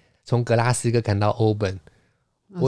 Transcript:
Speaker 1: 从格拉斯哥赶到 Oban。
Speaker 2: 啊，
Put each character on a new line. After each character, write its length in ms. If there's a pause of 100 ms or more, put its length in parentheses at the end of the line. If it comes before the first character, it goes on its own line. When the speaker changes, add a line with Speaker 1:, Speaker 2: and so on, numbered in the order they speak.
(240)
Speaker 1:
从 180
格 140
拉 160
斯 180
哥 100
赶 180
到 160
Oban。 440 (760)
Speaker 2:
啊， 140